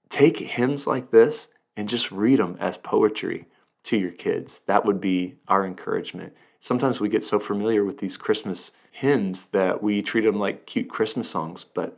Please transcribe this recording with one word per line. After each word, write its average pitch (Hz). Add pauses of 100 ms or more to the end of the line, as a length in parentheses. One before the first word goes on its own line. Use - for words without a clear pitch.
(100)
take 156
hymns 135
like 127
this 117 (280)
and 104
just 113
read 113
'em 90
as 92
poetry 90 (380)
to 117
your 92
kids. -
That 101
would 101
be 92 (100)
our 98
encouragement. 90 (260)
Sometimes 127
we 107
get 107
so 104
familiar 104
with 95
these 95
Christmas - (180)
hymns 107
that 95
we 104
treat 110
'em 104
like 98
cute -
Christmas 110
songs, 82
but -